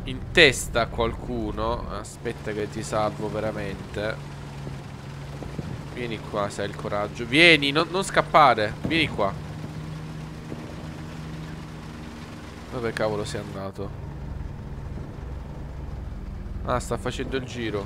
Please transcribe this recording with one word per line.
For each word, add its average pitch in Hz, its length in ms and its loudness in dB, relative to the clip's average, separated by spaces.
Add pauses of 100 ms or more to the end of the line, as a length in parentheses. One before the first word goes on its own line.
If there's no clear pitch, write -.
in - 280 -6
testa 127 500 8
a 113 60 4
qualcuno. 113 1040 0
Aspetta 110 580 -6
che 104 180 -2
ti 107 140 -6
salvo 107 440 0
veramente. 104 880 -4 (1800)
Vieni 117 240 -4 (100)
qua 101 200 0
se 104 120 -6
hai 101 80 0
il 101 60 -8
coraggio. 104 500 -2
Vieni, 143 460 10
non, 160 180 4
non 185 140 0
scappare. 143 720 8 (100)
Vieni 151 240 4
qua. 101 400 0 (3250)
Dove 117 220 0
cavolo 107 320 2
sei - 140 -4
andato? 98 500 -6 (2750)
Ah, 123 140 2
sta 117 180 -2
facendo 127 400 -2
il 127 80 -2
giro. 110 400 -2